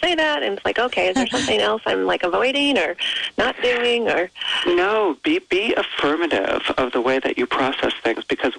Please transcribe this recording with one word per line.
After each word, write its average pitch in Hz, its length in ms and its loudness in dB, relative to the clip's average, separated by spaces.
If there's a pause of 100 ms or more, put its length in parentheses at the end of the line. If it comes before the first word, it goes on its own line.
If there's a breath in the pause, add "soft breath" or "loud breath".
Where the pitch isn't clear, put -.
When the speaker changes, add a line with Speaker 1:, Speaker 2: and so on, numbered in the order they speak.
Speaker 1:
say 339 140 2
that, 311 280 0
and 202 140 -2
it's - 80 -10
like, 202 140 0
"Okay, 214 300 0
is 185 80 -2
there 254 100 2
Speaker 2:
<laughs> - 80 -6
Speaker 1:
something 247 260 0
else 214 240 0
I'm, 185 200 0
like, 180 180 0
avoiding 254 560 2
or 165 160 0 (420 loud breath)
not 240 240 0
doing?" 240 480 2
Or 165 220 0 (340 loud breath)
Speaker 3:
No, 180 580 2
be, 160 160 2
be 190 360 0
affirmative 147 880 0 (140)
of 127 160 0
the 123 80 2
way 131 180 2
that 131 180 -2
you 123 80 2
process 131 480 0 (100)
things, 117 200 0
because - 360 -2